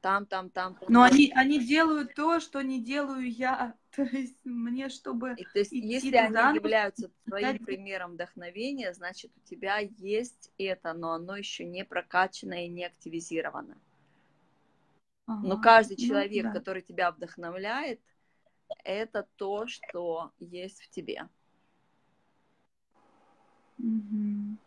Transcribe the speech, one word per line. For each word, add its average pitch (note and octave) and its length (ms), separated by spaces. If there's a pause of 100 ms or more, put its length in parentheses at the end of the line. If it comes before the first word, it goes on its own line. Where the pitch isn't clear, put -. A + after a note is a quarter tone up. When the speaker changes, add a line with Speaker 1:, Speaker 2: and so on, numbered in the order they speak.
Speaker 1:
Там, G3 260
там, F#3+ 240
там, F#3 240
там, - 140
Speaker 2:
Но A#3+ 140
Speaker 1:
там. - 0
Speaker 2:
они, C4 320
они C4+ 300
делают D4+ 500
то, E4 240
что C#4 220
не C4 220
делаю C4+ 480
я. B3 420 (240)
То C#4 60
есть B3+ 420
мне, B3 440
чтобы B3 480
Speaker 1:
И - 80
то - 140
есть, G#3 200
Speaker 2:
идти B3 320
Speaker 1:
если B3+ 40
Speaker 2:
туда, A3+ 340
Speaker 1:
они D4+ 40
Speaker 2:
нужно - 20
Speaker 1:
являются A3 560 (160)
твоим G#3+ 320
Speaker 2:
стать - 20
Speaker 1:
примером F#3+ 520
вдохновения, F3+ 800
значит, F#3 440
у - 40
тебя G3 360
есть G#3 800
это, F#3 360
но E3 200
оно F3 240
еще G3+ 260
не F3 220
прокачано F3+ 800
и - 40
не F3 160
активизировано. D#3+ 920 (1700)
Но F#3+ 140
Speaker 2:
Ага, - 20
Speaker 1:
каждый A3+ 380
Speaker 2:
ну - 0
Speaker 1:
человек, G#3+ 520
Speaker 2:
да. - 20
Speaker 1:
который F#3+ 300
тебя F3+ 300
вдохновляет, F#3+ 920 (800)
это G#3 440 (100)
то, G#3 300
что E3+ 720
есть F3+ 420
в - 80
тебе. - 400 (2500)
Speaker 2:
Мгм. G#3 880